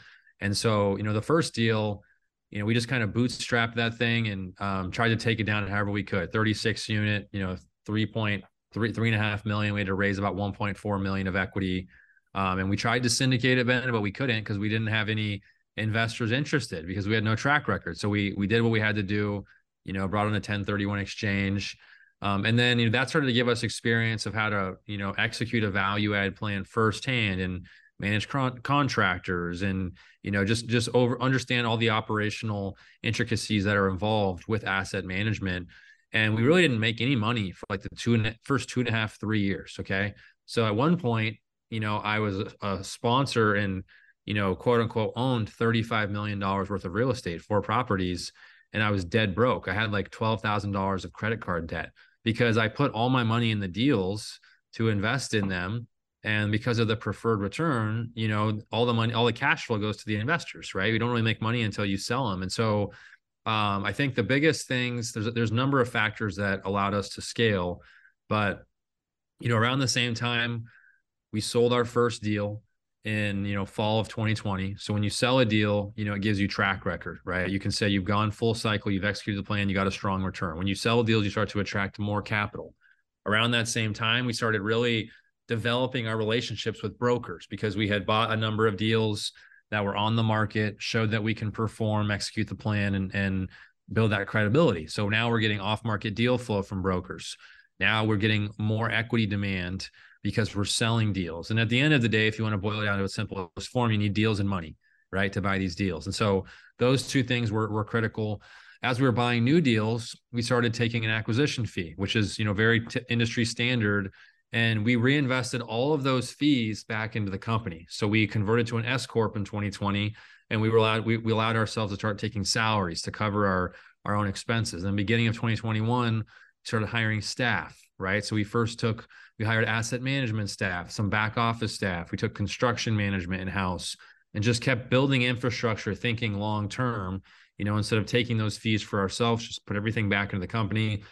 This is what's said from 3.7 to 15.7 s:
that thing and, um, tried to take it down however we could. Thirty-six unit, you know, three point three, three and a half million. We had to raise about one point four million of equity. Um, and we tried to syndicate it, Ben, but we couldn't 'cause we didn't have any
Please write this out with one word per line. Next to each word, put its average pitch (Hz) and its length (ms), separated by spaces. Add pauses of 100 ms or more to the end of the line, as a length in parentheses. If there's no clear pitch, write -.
that 117 200
thing 117 340
and, 95 320
um, 95 320
tried 117 160
to 110 80
take 113 240
it 104 40
down 104 220
however 101 240
we 101 140
could. 87 280
Thirty-six 110 560
unit, 104 440
you 101 80
know, 92 160 (280)
three 107 220
point 104 380 (280)
three, 107 200
three 110 160
and 107 120
a - 20
half 104 220
million. 104 300
We 104 60
had 95 80
to 98 60
raise 101 240
about 98 180
one 98 160
point 98 260
four 101 180
million 98 300
of 90 80
equity. 92 540 (480)
Um, 95 240
and 95 100
we 101 60
tried 120 260
to 120 80
syndicate 127 480
it, 120 80
Ben, 127 240
but 113 100
we 101 120
couldn't 117 320
'cause 101 140
we 104 100
didn't 110 180
have 107 220
any 107 340 (340)